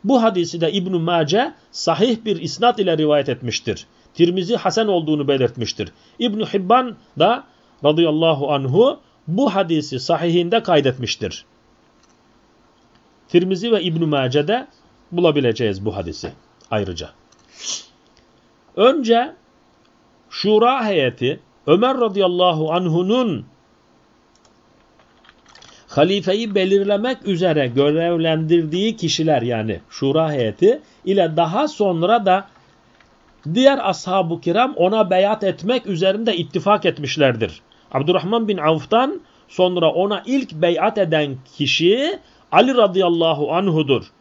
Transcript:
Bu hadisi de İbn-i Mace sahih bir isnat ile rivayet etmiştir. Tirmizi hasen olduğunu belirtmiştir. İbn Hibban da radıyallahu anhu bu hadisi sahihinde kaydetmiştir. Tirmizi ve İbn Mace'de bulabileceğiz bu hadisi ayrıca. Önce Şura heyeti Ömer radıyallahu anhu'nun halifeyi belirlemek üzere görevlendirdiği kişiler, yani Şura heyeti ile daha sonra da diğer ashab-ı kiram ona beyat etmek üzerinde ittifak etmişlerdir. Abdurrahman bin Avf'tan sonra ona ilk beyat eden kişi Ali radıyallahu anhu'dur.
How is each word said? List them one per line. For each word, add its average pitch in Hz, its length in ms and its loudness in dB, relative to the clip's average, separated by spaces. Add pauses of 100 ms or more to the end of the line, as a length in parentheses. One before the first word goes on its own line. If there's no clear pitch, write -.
Bu 233 180 4
hadisi 175 380 0
de 160 120 0
İbn-i 185 260 -2
Mace 170 560 0 (160)
sahih 214 540 -2
bir 196 160 -4
isnat 226 380 0
ile 175 200 0
rivayet 147 300 2
etmiştir. 117 580 -6 (280)
Tirmizi 180 420 2
hasen 208 300 0
olduğunu 156 420 0
belirtmiştir. 120 640 -2 (260)
İbn 220 220 -2
Hibban 220 560 0 (220)
da 220 260 2 (400)
radıyallahu 156 680 0
anhu 151 480 2 (280)
bu 196 260 0
hadisi 160 460 -2
sahihinde 175 600 0
kaydetmiştir. 131 840 -2 (1800)
Tirmizi 185 440 0
ve 202 100 0
İbn 165 220 -2
Mace'de 147 600 0 (460)
bulabileceğiz 123 720 0
bu 101 120 -6
hadisi 85 360 -10 (380)
ayrıca. 92 400 -6 (1700)
Önce 247 580 2 (960)
Şura 226 560 2
heyeti 139 540 -2 (260)
Ömer 247 340 2
radıyallahu 180 720 0
anhu'nun 180 720 0 (2500)
halifeyi 196 680 0
belirlemek 202 720 0
üzere 165 400 0
görevlendirdiği 165 1300 0
kişiler, 160 460 0
yani 110 380 -4 (100)
Şura 151 420 0
heyeti 147 500 2 (220)
ile 180 320 0
daha 175 320 0
sonra 196 580 0
da 190 220 0 (1080)
diğer 269 340 2
ashab-ı 180 520 -4
kiram 226 360 -2
ona 196 340 0
beyat 202 340 -2
etmek 196 420 -4
üzerinde 196 500 -2
ittifak 190 500 -2
etmişlerdir. 127 720 -2 (320)
Abdurrahman 175 560 0
bin 196 100 -2
Avf'tan 214 600 0 (280)
sonra 180 440 0
ona 190 340 -2
ilk 254 260 -4
beyat 175 460 0
eden 156 380 0 (200)
kişi 214 640 0 (340)
Ali 254 220 4
radıyallahu 170 800 2
anhu'dur. 156 680 0